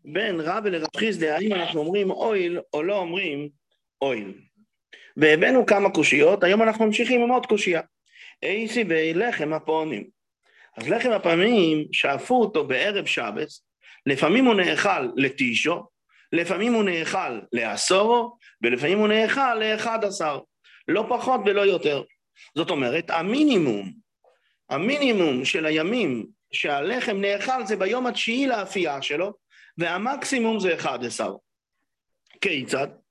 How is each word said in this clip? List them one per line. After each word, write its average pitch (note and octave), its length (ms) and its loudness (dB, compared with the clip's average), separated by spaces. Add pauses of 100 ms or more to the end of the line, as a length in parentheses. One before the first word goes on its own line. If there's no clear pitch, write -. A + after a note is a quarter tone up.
(120)
בין F#3 280 -4
רבא G3 300 -4
לרב D#3+ 260 -6
חיסדא, E3+ 380 -2
האם G3+ 180 -2
אנחנו E3+ 280 -2
אומרים F#3 300 0
אוהל F3+ 480 -2 (140)
או D3+ 100 -2
לא G3+ 160 -2
אומרים E3 500 -4 (540)
אוהל. A2+ 300 -2 (840)
והבאנו F#3 500 6
כמה G3+ 240 4
קושיות, D#3 540 4
היום G3 180 4
אנחנו A3 240 2
ממשיכים A#3+ 360 2
עם A#3+ 80 0
עוד B3 160 0
קושייה. F#3 340 0 (640)
איסי A3 420 -2
בי D#3+ 300 0
לחם E3 380 -2
הפונים. D#3 560 -2 (680)
אז - 120 -10
לחם A#3 220 0
הפנים, F3 840 2
שאפו C#3+ 480 0
אותו D#3+ 260 0
בערב D#3 400 -2
שבת, A2 420 -4 (580)
לפעמים D#3+ 380 4
הוא A#3+ 100 6
נאכל E3+ 640 2
לתישו, C3 680 0 (500)
לפעמים F3+ 400 0
הוא A3 120 2
נאכל E3 560 -4 (120)
לעשורו, F#3+ 840 0 (260)
ולפעמים D3 360 0
הוא G#3+ 100 2
נאכל A3 460 2
לאחד A3 500 -2
עשר. E3 340 -4 (500)
לא G3+ 200 0
פחות B3 380 0
ולא G3+ 140 4
יותר. E3 420 2 (520)
זאת D#3+ 160 -2
אומרת, D3+ 400 -2
המינימום, E3+ 840 2 (760)
המינימום F#3 760 0
של D#3+ 220 -2
הימים D#3 600 0 (260)
שהלחם G3 680 -2
נאכל G3+ 460 -2
זה G#3 100 -2
ביום G#3+ 300 -2
התשיעי A#3+ 400 -2
לאפייה F#3 560 -2
שלו, F3 300 -2 (460)
והמקסימום A3+ 840 -2
זה F3+ 140 2
אחד C3+ 300 -4
עשר. A#2 280 -4 (1080)
כיצד? C#3+ 480 -2 (220)